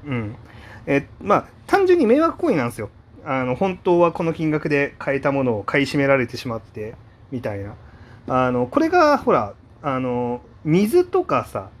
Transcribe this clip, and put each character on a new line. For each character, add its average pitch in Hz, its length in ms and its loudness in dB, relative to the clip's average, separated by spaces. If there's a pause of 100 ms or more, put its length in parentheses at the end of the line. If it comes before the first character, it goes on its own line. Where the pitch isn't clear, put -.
う 147 80 -8
ん。 113 240 -6 (480)
え 143 140 0
ー、 143 80 -4 (160)
ま 202 140 0
あ、 - 100 -2 (200)
単 392 200 2
純 359 120 4
に 269 80 2
迷 247 140 4
惑 330 160 0
行 330 140 -2
為 196 60 2
な 123 100 0
ん - 20 -2
で 117 60 -8
す - 40 -14
よ。 104 120 -8 (340)
あ 135 200 -2
の、 127 100 -2
本 185 240 -2
当 175 220 2
は 170 100 6
こ 170 140 -6
の 165 80 -2
金 156 180 -2
額 151 180 -2
で 143 300 0
買 139 200 -2
え - 20 -2
た 143 100 0
も 139 140 0
の 117 160 0
を - 20 -12
買 143 200 0
い - 20 2
占 139 140 -4
め 139 100 2
ら 139 80 6
れ 123 100 0
て 120 100 -12
し - 120 -10
ま 113 80 -6
っ 110 40 -8
て、 107 360 -14 (340)
み 127 100 -8
た 110 140 -6
い 101 80 -8
な。 101 140 -12 (500)
あ 127 240 2
の、 123 160 0
こ - 140 0
れ 320 80 2
が、 311 280 4
ほ - 140 -2
ら、 113 240 2 (260)
あ 135 200 -2
の、 123 400 -4 (240)
水 214 400 4
と 359 180 0
か 131 220 0
さ 98 260 -10 (100)